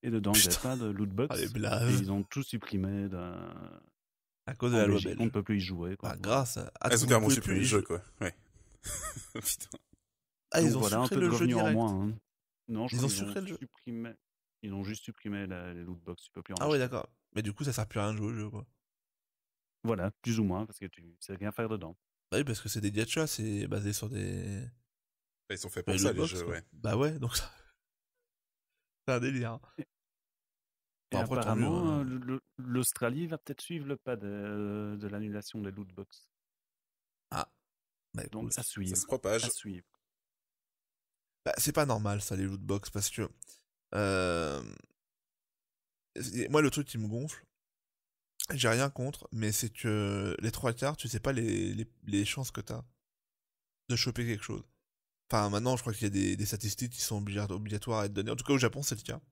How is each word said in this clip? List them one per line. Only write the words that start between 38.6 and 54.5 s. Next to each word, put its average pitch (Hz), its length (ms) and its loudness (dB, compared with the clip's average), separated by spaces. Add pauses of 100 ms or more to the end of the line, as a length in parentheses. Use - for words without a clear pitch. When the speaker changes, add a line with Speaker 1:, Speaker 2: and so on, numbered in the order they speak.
Speaker 1:
suivre. 95 320 -4
Speaker 3:
Ça 92 80 2
se - 40 -4
propage. 113 380 0
Speaker 1:
À 120 60 -2
suivre. 95 340 -8 (1600)
Speaker 2:
Bah, - 140 0
c'est 147 140 2
pas 151 140 4
normal, 104 360 2
ça, - 140 -4
les 95 80 0
loot 98 160 -4
box, 98 300 -2
parce 101 200 -2
que, 107 180 -4 (680)
euh, 87 680 2 (1600)
c'est, 123 300 -2
moi, 151 120 6
le 139 80 6
truc 143 160 -2
qui - 120 -8
me 107 100 -2
gonfle, 123 360 -6 (1080)
j'ai 120 140 4
rien 127 220 4
contre, 135 420 -6
mais 107 200 0
c'est 110 180 0
que 101 680 0
les 113 120 0
trois 120 200 0
quarts, 135 240 -2
tu - 120 -8
sais - 120 -2
pas 139 120 2
les, 101 420 0
les, 110 120 -2 (180)
les 101 200 2
chances 131 260 -4
que - 100 -8
t'as 117 240 -8 (1040)
de 120 80 2
choper 120 300 0
quelque 110 180 -2
chose. 107 180 -6 (680)